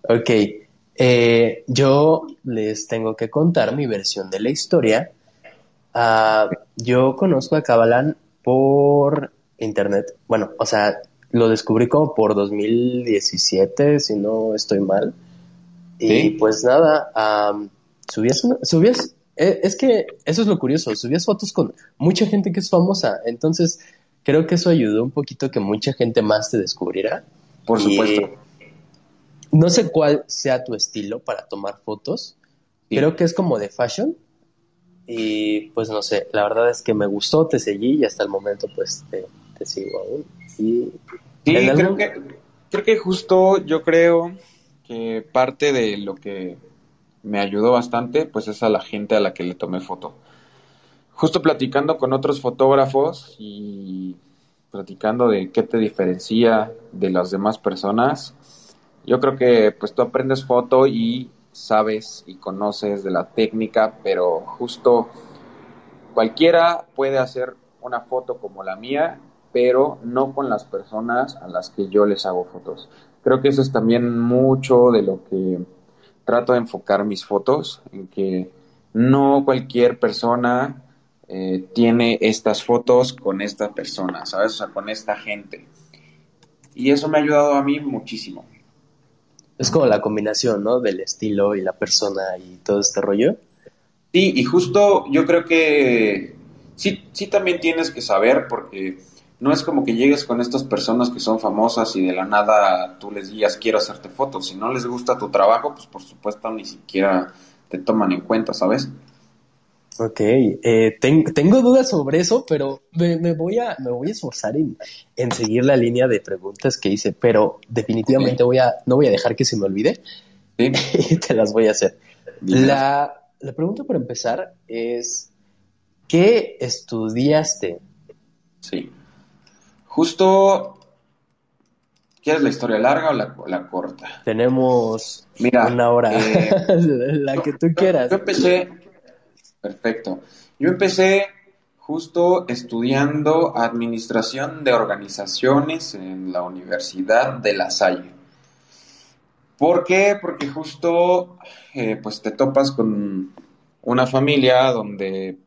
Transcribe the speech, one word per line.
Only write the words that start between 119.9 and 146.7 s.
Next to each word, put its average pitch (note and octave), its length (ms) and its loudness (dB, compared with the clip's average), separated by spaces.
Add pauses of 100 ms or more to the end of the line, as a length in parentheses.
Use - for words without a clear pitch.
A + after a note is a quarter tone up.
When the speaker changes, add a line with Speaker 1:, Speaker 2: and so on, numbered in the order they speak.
Speaker 2:
Sí. C3 160 2
Speaker 1:
<laughs> - 380 -2
Y E3 60 4
te - 160 -2
las G#2+ 200 2
voy A2 140 4
a G#2+ 40 4
hacer. - 280 -2 (420)
Speaker 2:
Dímelas. C3 380 4
Speaker 1:
La, C#3+ 340 0 (260)
la C3+ 140 -12
pregunta G3 300 -4
para G3 160 -2
empezar A#2+ 560 -6 (120)
es, A#2 640 -6 (760)
¿qué G3+ 520 2
estudiaste? A#2+ 1200 -2 (800)
Speaker 2:
Sí. - 300 -10 (920)
Justo, F#3+ 920 2 (1400)
¿quieres D3+ 200 0
la C3 60 2
historia A2+ 300 -2
larga D3+ 300 2
o C#3+ 40 0
la, G#2+ 220 -4 (120)
la F2+ 220 -6
corta? - 380 -10 (160)
Speaker 1:
Tenemos A#2+ 1040 0 (120)
Speaker 2:
Mira, A#2+ 280 4
Speaker 1:
una A#2+ 240 2
hora, A#2+ 260 4
Speaker 2:
eh, E3+ 380 2 (120)
Speaker 1:
<laughs> - 0 - (100)
la D3 640 0
que C#3+ 120 -4
tú E3 220 0
Speaker 2:
yo, - 0 -
Speaker 1:
quieras. E3+ 340 2
Speaker 2:
yo F#3+ 80 0
empecé... F3+ 520 0 (920)
Perfecto. - 600 -6 (380)
Yo D3+ 100 2
empecé F#3+ 560 2 (520)
justo E3+ 720 0
estudiando C#3+ 1080 0
administración A#2 1080 -4
de B2+ 100 4
organizaciones A2 1200 -2
en F#2 360 -12
la F2+ 120 -4
Universidad F#2+ 880 -2